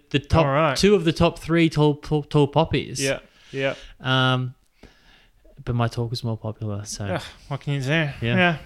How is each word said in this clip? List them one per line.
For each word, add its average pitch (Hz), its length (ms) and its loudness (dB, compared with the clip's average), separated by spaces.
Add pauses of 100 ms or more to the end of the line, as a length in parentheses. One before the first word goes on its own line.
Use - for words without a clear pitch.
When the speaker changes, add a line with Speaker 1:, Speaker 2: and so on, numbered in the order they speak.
(120)
Speaker 1:
the 143 80 2
top, 160 260 2
Speaker 2:
All 139 60 0
right. 143 260 2
Speaker 1:
two 202 180 6
of 175 80 2
the 160 100 2
top 165 260 2
three 165 300 2
tall, 147 280 2
tall, 151 260 -2
tall 147 240 2
poppies. 143 560 -2
Speaker 2:
Yeah, 135 160 -2 (320)
yeah. 135 240 -4 (240)
Speaker 1:
Um, 131 560 0 (1080)
but 120 120 -2
my 120 120 2
talk 117 220 -4
was 120 140 -6
more 113 140 -4
popular, 104 480 -8
so. 104 200 -10
Speaker 2:
Ugh, 143 160 -4 (280)
what 139 120 -8
can 143 120 -4
you 143 80 -2
do? 127 80 -4
Speaker 1:
Yeah. 151 320 0
Speaker 2:
Yeah. 156 440 2